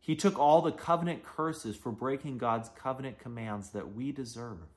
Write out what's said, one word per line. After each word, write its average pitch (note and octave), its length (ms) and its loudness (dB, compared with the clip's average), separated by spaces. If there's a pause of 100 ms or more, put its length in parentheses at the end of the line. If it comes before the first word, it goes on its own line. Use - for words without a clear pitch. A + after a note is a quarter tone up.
He D#3 160 0
took G3 220 2
all D3 240 8
the D#3+ 100 2
covenant E3+ 500 0
curses D#3 540 -4
for B2 160 -6
breaking C3 460 -4
God's A2+ 320 0
covenant C3 480 -8
commands A2 520 -8
that F#2+ 220 -8
we B2+ 200 -6
deserve A#2 640 -10